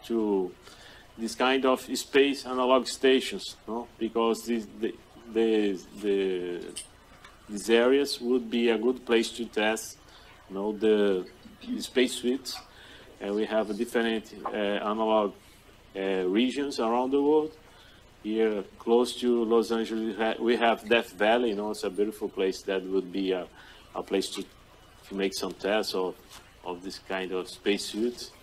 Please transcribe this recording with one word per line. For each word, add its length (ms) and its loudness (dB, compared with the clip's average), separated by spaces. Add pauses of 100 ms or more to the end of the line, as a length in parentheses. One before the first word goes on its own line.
to 460 0 (640)
this 180 -6
kind 300 2
of 160 2 (160)
space 480 2
analog 420 2
stations, 680 0 (120)
no? 200 -6 (100)
Because 480 0
this, 220 -2 (120)
the, 140 -4 (400)
the, 460 2 (220)
the, 640 0 (880)
these 200 -8
areas 520 4
would 280 0
be 200 2
a 80 4
good 280 0
place 260 2
to 140 -8
test, 520 -2 (520)
you 60 -10
know, 180 -2
the, 520 4 (420)
the 140 -6
space 320 0
suites. 440 -4 (640)
And 160 -4
we 100 0
have 300 -2
different, 580 -2 (120)
uh, 40 -6
analog, 840 0 (600)
uh, 320 0
regions 520 0
around 320 0
the 100 2
world. 340 2 (680)
Here, 420 0 (160)
close 420 4
to 240 2
Los 260 4
Angeles, 460 -2
we 60 0
ha-, 160 0
we 180 2
have 320 2
Death 240 2
Valley. 360 2
You 60 -2
know, 160 -4
it's 120 -8
a 60 -2
beautiful 380 -2
place 360 -2
that 200 -2
would 280 -2
be 200 -2
a, 160 -2 (460)
a 100 -8
place 280 -2
to, 120 -8 (640)
to 80 -10
make 180 -2
some 200 -6
tests 400 -2
of, 220 -2 (500)
of 180 -10
this 160 -12
kind 320 -6
of 160 -6
spacesuits. 840 -4 (120)